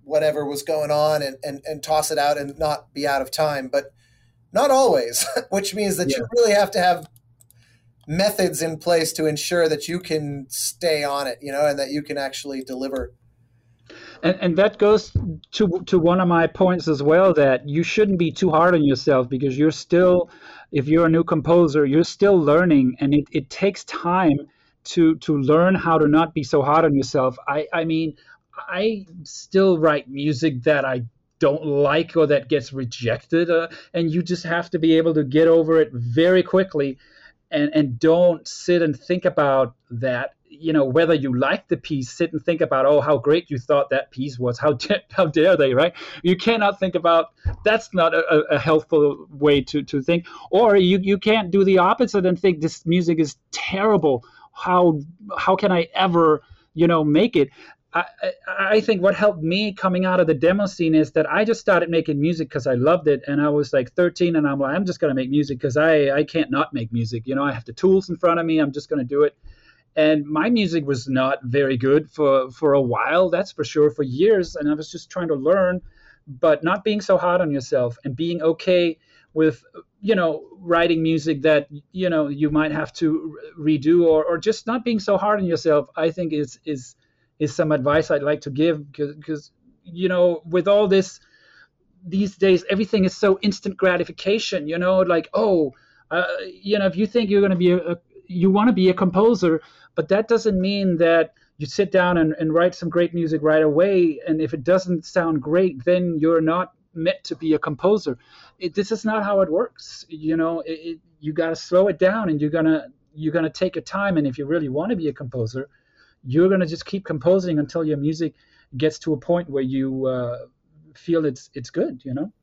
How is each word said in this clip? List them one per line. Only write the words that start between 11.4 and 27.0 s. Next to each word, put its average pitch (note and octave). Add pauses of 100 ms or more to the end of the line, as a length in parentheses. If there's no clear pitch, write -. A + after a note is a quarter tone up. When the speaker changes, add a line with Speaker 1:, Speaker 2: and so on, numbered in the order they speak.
Speaker 1:
you C#3+
know, D3
and C#3+
that C3+
you D3
can C#3+
actually C3+
deliver. C3 (1080)
Speaker 2:
And, F#3
and F3
that G#3+
goes G#3 (400)
to, F#3
to F#3
one F3
of F3+
my E3
points F3
as C#3+
well, E3+
that C#3
you D#3
shouldn't G3
be E3+
too F#3
hard E3
on D#3
yourself, C3
because C3+
you're D#3
still, F3+ (420)
if C#3
you're E3
a E3
new D#3+
composer, D#3+
you're D3+
still G3+
learning, D3
and C#3
it, D3
it D3
takes -
time F3 (460)
to, D#3+
to D3+
learn D#3+
how E3
to D3+
not D#3
be D3
so C#3+
hard D3+
on D3
yourself. C3 (100)